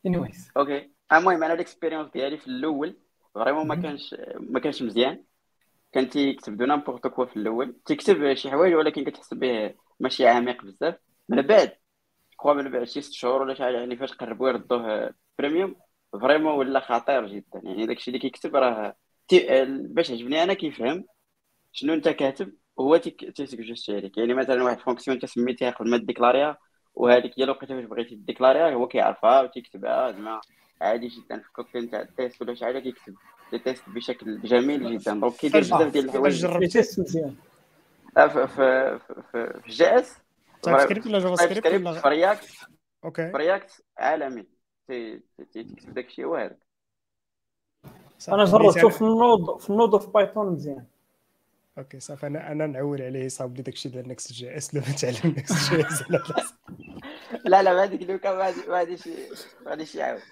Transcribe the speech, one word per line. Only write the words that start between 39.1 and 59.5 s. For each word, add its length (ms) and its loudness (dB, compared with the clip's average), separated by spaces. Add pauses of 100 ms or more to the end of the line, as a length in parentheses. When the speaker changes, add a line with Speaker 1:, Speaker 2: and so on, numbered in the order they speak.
Speaker 2:
في، 320 -8
في 80 -20
جي 140 4
اس. 320 2 (440)
Speaker 3:
تايب 180 4
سكريبت 280 2
ولا 120 0
جافا 160 0
Speaker 2:
تايب 140 4
Speaker 3:
سكريبت 180 -2
Speaker 2:
سكريبت، 200 2
Speaker 3:
ولا؟ 140 -6
Speaker 2:
في 60 2
رياكت. 420 2 (540)
Speaker 3:
اوكي. 280 -6
Speaker 2:
في 60 -4
رياكت 460 -2 (140)
عالمي. 480 -2 (420)
تي-، 320 -12 (180)
تي-، 160 -18
تي-، 100 -12
تكتب 300 -20
داكشي 300 -10
هو 120 -4
هذاك. 240 -8 (1600)
Speaker 3:
صافي. 160 -2
Speaker 1:
انا 100 8
جربته 420 8
Speaker 3:
مثال. 40 8
Speaker 1:
في 100 -4
النود، 600 4
في 80 -10
النود 240 4
وفي 180 2
بايثون 420 2
مزيان. 320 -8 (920)
Speaker 3:
اوكي 220 -18
صافي، 280 -12
انا، 240 -8
انا 160 -2
نعول 340 -4
عليه 220 -6
يصاوب 340 -8
لي 60 -12
داكشي 260 -10
ديال 180 -12
نيكست 260 -14
جي 240 -12
اس، 180 -10
لو 60 -2
ما 140 -4
تعلم 400 -2
نيكست 380 -2
جي 140 2
اس، 140 -4
انا 160 0
لا. 260 -4 (1000)
Speaker 2:
<laughs> 60 -2
لا، 140 8
لا، 100 6
ما 100 4
هذيك 260 -4
لوكا، 260 -4
ما 120 0
هادي، 220 -6
ما 100 0
هادي 180 -4
شي، 120 -16 (560)